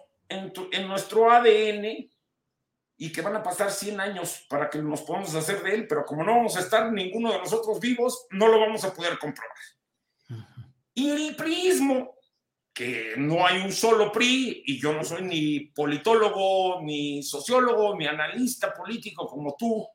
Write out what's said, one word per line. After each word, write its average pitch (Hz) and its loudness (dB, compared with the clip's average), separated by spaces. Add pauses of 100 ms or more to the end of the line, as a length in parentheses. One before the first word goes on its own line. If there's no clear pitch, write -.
(280)
en 190 -10
tu, 185 -10
en 190 -4
nuestro 208 4
A 240 10
D 214 6
N 208 -8 (880)
y 160 -10
que 160 -4
van 202 -2
a 214 -4
pasar 190 -2
cien 202 -6
años 190 -6
para 143 -2
que 151 -6
nos 151 -4
podamos 175 -6
hacer 175 -2
de 190 0
él, 226 -2
pero 147 -2
como 151 -6
no 220 4
vamos 226 2
a - 0
estar 233 2
ninguno 208 -2
de 185 -2
nosotros 208 -2
vivos, 240 -2
no 196 2
lo 220 8
vamos 214 0
a 185 -4
poder 170 -4
comprobar. - -10 (760)
Ujú. 113 -12 (500)
Y 285 0
el 302 -2
prismo, 311 0 (580)
que 113 -6
no 156 2
hay 190 4
un 196 -4
solo 226 4
pri, 247 0
y 131 -4
yo 147 0
no 156 -4
soy 170 -6
ni 156 -2 (140)
politólogo, 190 2
ni 147 -4
sociólogo, 214 2
ni 156 -4
analista 190 -2
político, 180 -10
como 147 -8
tú 226 -4